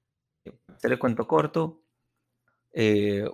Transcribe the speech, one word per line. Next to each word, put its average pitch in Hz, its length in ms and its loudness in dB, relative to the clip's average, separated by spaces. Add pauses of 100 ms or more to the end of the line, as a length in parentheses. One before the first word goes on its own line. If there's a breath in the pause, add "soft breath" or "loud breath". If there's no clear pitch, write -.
(440)
Te - 460 -8
le 123 100 0
cuento 117 280 -2
corto. 160 540 -2 (920)
Eh, 104 600 2